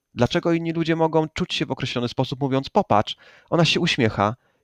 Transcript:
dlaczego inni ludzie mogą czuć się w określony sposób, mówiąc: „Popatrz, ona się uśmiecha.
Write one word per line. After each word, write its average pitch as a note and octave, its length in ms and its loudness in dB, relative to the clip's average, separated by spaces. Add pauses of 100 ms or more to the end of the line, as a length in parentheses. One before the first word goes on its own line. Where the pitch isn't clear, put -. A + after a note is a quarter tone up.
(160)
dlaczego E3 380 0
inni E3 200 -2
ludzie E3 220 0
mogą D#3+ 340 0
czuć - 240 -6
się D#3 120 -2
w D#3 60 -10
określony B2 360 -4
sposób, C3 320 -4
mówiąc: C3+ 300 -2
„Popatrz, - 460 2 (340)
ona E3 160 4
się - 140 0
uśmiecha. A2+ 560 2 (280)